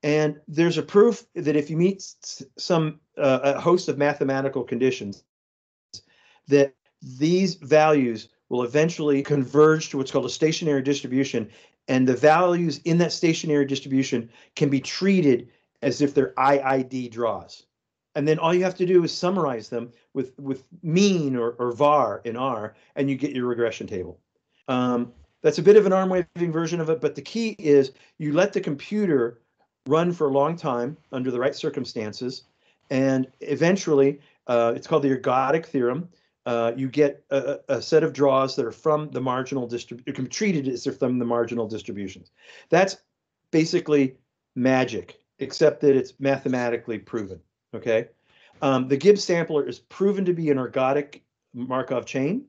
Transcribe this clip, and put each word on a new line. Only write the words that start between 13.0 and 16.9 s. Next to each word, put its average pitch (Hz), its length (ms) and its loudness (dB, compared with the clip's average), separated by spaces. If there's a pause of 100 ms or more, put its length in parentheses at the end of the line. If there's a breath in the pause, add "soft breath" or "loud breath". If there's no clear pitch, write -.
stationary 160 520 0
distribution 135 640 -2 (280 soft breath)
can 147 120 0
be 135 120 0
treated 156 680 2 (360 soft breath)
as 135 160 -2
if 143 140 0
they're 135 220 0
I 139 220 4
I 135 240 0
D 127 260 -8